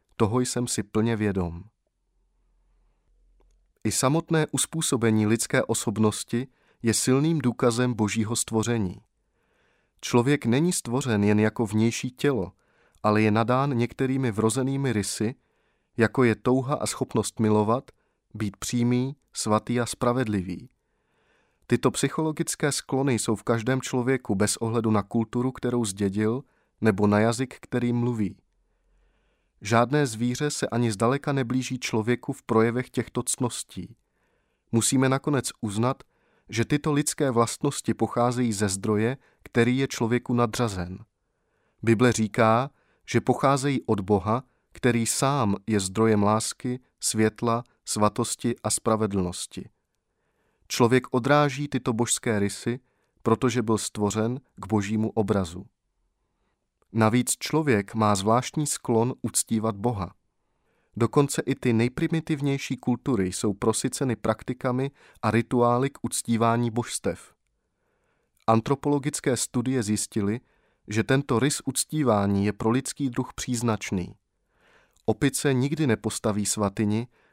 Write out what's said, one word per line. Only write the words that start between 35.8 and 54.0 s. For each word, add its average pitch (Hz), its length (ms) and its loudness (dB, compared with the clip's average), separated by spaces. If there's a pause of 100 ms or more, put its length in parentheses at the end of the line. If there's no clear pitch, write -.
že 110 160 -2
tyto 147 280 -2
lidské 143 380 0
vlastnosti 117 600 0
pocházejí 120 600 0
ze 101 160 0
zdroje, 107 480 -2 (260)
který 123 340 2
je 135 100 0
člověku 120 460 -2
nadřazen. 104 640 -2 (840)
Bible 117 280 4
říká, 113 580 2 (360)
že 117 160 0
pocházejí 139 640 2
od 107 140 0
Boha, 104 440 0 (280)
který 120 340 2
sám 131 500 0 (120)
je 107 120 2
zdrojem 104 440 2
lásky, 110 560 -2 (200)
světla, 113 640 0 (220)
svatosti 110 800 -2
a 107 60 -2
spravedlnosti. 101 1000 -2 (1000)
Člověk 127 440 2
odráží 139 560 2
tyto 127 260 -4
božské 113 460 -2
rysy, 110 400 -2 (440)
protože 117 380 2
byl 110 160 2
stvořen 107 640 -2 (160)